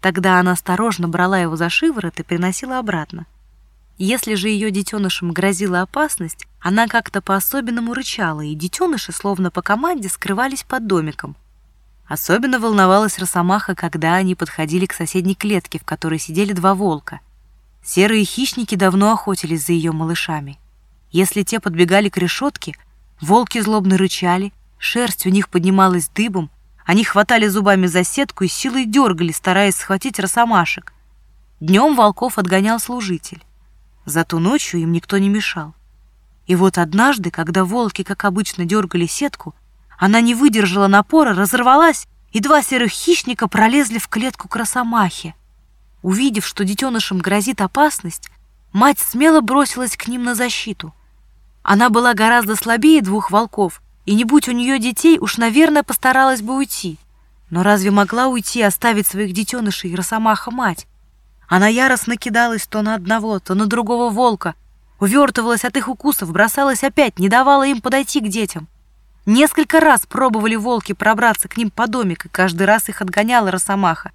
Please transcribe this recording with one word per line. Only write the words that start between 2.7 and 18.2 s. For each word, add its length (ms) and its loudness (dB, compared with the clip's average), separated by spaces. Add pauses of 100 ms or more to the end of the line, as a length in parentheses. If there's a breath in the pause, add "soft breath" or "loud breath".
обратно. 480 -8 (720)
Если 360 -4
же 140 -4
ее 220 -2
детенышам 640 -4
грозила 500 -2
опасность, 640 -6 (120)
она 300 0
как-то 320 -2
по-особенному 720 -4
рычала, 480 -6
и 140 -6
детеныши, 580 -4
словно 380 -2
по 100 -6
команде, 480 -2
скрывались 540 -4
под 240 -6
домиком. 500 -4 (720)
Особенно 520 -2
волновалась 600 2
росомаха, 560 -2
когда 400 -2
они 200 0
подходили 520 -4
к 80 -8
соседней 400 -2
клетке, 440 -4
в 60 -14
которой 340 -4
сидели 340 -2
два 220 2
волка. 460 -4 (640)
Серые 420 2